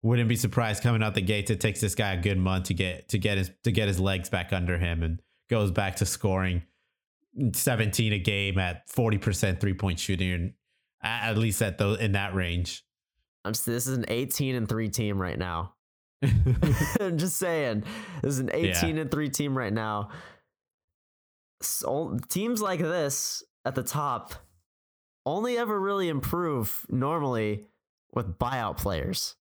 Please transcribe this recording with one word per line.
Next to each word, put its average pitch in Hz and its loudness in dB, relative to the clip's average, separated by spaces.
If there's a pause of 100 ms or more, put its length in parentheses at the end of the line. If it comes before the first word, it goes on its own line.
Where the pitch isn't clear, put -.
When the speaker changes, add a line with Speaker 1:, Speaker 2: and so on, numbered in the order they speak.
Speaker 1:
wouldn't 117 4
be 120 4
surprised 110 0
coming 117 4
out 107 0
the 101 2
gates. 101 0
It 98 0
takes 104 0
this 101 0
guy 101 0
a 90 -2
good 98 2
month 92 2
to - 0
get, 90 -2
to 104 0
get 101 2
his, 92 -2 (140)
to 117 4
get 104 4
his 92 2
legs 95 0
back 90 -2
under 87 0
him 85 0
and 82 -2 (260)
goes 107 2
back 95 -2
to 95 2
scoring 92 0 (920)
seventeen 110 2
a 101 2
game 98 2
at 90 -2
forty 113 2
percent 95 0
three-point 95 0
shooting, 92 0
and 87 -2 (500)
a-, - -2 (220)
at 107 2
least 110 2
at 98 0
the, 101 2 (100)
in 101 2
that 98 -2
range. 90 -2 (600)
Speaker 2:
I'm 101 -4
s-, 113 -2
this 120 0
is 131 0
an 117 0
eighteen 131 0
and 110 -2
three 110 0
team 101 0
right 90 -2
now. 87 -4 (240)
<laughs> - -20
Speaker 1:
<laughs> - -10 (800)
Speaker 2:
I'm 180 0
just 180 0
saying, 147 0 (380)
this 139 0
is 131 -2
an 131 -2
Speaker 1:
Yeah. - 0
Speaker 2:
eighteen 156 2
and 147 -4
three 151 0
team 139 -2
right 107 0
now. 107 -2 (1500)
So, - -4 (120)
teams 214 0
like 190 -2
this 160 -2 (220)
at 127 -2
the 131 0
top 143 -4 (920)
only 220 0
ever 214 0
really 196 0
improve 147 -2
normally 123 -2 (460)
with 101 -4
buyout 120 -2
players. 95 -2